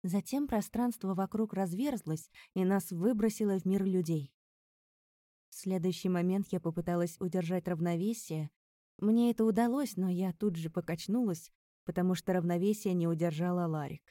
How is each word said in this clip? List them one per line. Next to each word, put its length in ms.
Затем 440
пространство 680
вокруг 400
разверзлось, 720
и 100
нас 280
выбросило 680
в 60
мир 180
людей. 480
В 60
следующий 540
момент 420
я 80
попыталась 600
удержать 480
равновесие. 840
Мне 320
это 120
удалось, 520
но 120
я 260
тут 220
же 140
покачнулась, 840
потому 300
что 200
равновесие 600
не 140
удержал 500
Аларик. 540